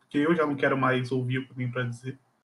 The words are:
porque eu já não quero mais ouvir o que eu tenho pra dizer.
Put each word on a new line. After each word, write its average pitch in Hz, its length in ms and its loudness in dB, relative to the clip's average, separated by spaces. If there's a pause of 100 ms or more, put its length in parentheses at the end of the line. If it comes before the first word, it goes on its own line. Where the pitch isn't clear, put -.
porque - 160 -6
eu 156 180 4
já 156 120 2
não 143 100 -2
quero 139 220 2
mais 127 340 0
ouvir 127 280 -2
o 135 40 -8
que - 80 -20
eu 123 40 -14
tenho 127 140 -4
pra 127 120 -4
dizer. 127 360 -8 (380)